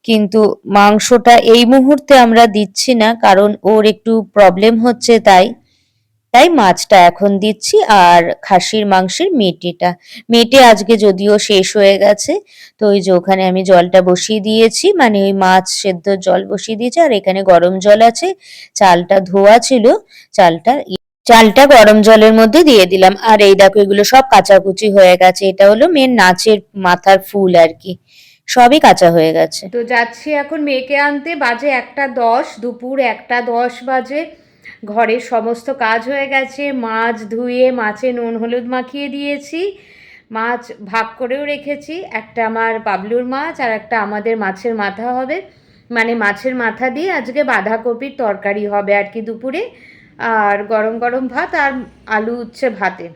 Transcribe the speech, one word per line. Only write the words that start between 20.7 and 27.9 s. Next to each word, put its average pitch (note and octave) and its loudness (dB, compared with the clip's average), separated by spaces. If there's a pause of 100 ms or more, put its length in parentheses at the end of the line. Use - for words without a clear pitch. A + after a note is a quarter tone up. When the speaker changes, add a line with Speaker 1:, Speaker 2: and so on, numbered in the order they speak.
Speaker 1:
চালটা A3+ 6
গরম G#3+ 6
জলের A3 6
মধ্যে A3 4
দিয়ে A3+ 4
দিলাম। F#3+ 2
আর A3 2
এই G3 6
দেখো, G3 4
এগুলো G3+ 2
সব C4 2
কাচাকুচি G3 2
হয়ে F#3+ 6
গেছে। F#3 2
এটা G3 2
হলো A#3+ 2
মেয়ের C4+ 0
নাচের G3+ 2 (160)
মাথার F#3+ 2
ফুল F#3+ -2
আর E3 4
কি, F3+ -16 (500)